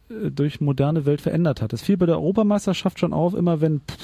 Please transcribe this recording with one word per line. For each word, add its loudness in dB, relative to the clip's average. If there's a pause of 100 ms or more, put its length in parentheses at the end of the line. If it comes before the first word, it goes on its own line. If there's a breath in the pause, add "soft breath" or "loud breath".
(100)
äh, -6
durch -2
moderne 0
Welt 2
verändert 0
hat. -2
Es -6
fiel 2
bei 2
der 4
Europameisterschaft 0
schon 0
auf, 0
immer 0
wenn 2
P-, -14